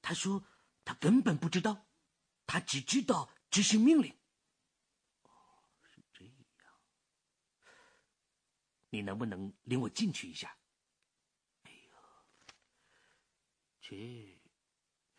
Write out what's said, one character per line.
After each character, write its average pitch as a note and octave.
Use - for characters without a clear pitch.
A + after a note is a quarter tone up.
他 -
说 F#3+
他 -
根 A3
本 F#3
不 E3
知 F3
道， G#3
他 -
只 -
知 B3
道 F3
执 G3
行 G#3+
命 D4
令。 -
”“哦， -
是 -
这 -
样。 B2
你 G#2+
能 G2
不 A#2+
能 G2
领 B2
我 A#2
进 G3+
去 -
一 E2
下 -
？”“哎 -
呦， -
这， G#2